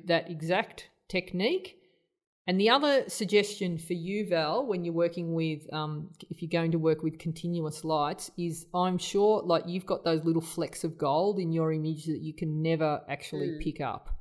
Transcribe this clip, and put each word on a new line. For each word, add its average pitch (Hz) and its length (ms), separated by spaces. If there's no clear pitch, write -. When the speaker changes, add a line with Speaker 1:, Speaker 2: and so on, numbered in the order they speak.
Speaker 1:
that 170 260
exact 170 580
technique. 190 680
And 185 140
the 208 100
other 277 380
suggestion 196 680
for 180 160
you, 190 320
Val, 175 400
when 180 180
you're 170 100
working 170 400
with, 160 380
um, 151 380
if - 140
you're 165 80
going 165 220
to 170 60
work 156 240
with 160 160
continuous 165 680
lights, 156 540
is 165 360
I'm 180 240
sure, 202 440
like, 170 240
you've 180 200
got - 180
those 165 200
little 165 180
flecks - 420
of 160 140
gold 170 400
in 165 140
your 160 200
image 156 340
that 156 140
you 156 140
can 156 280
never 160 460
actually 147 400
Speaker 2:
Mm. 156 120
Speaker 1:
pick 151 200
up, 127 300